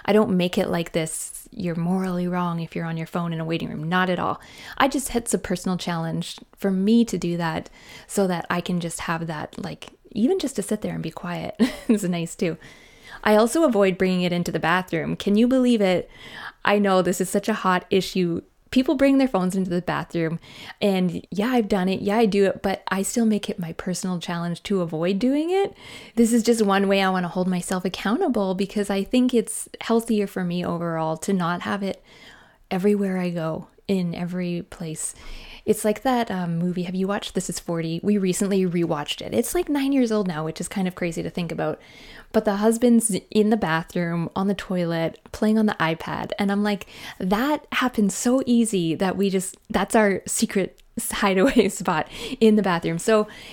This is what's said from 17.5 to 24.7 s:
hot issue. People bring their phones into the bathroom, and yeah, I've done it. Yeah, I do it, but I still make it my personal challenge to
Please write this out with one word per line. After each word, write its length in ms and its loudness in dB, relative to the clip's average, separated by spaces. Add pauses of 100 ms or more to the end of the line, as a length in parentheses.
hot 360 0
issue. 520 0 (280)
People 240 2
bring 240 6
their 100 4
phones 260 0
into 160 0
the 120 0
bathroom, 580 -4 (400)
and 500 0
yeah, 180 0
I've 200 2
done 200 2
it. 120 0
Yeah, 180 0
I 80 6
do 200 4
it, 160 -2
but 260 -2
I 140 -2
still 220 0
make 240 2
it 100 -6
my 140 -6
personal 460 -4
challenge 460 -6
to 180 0